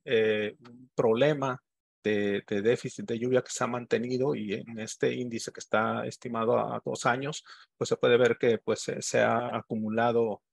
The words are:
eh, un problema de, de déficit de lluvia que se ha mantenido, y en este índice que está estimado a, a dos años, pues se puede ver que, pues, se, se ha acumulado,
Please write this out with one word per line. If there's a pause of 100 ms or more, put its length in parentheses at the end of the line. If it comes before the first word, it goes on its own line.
eh,
un
problema (440)
de,
de
déficit
de
lluvia
que
se
ha
mantenido,
y
en
este
índice
que
está
estimado
a,
a
dos
años, (320)
pues
se
puede
ver
que,
pues,
se,
se
ha
acumulado, (100)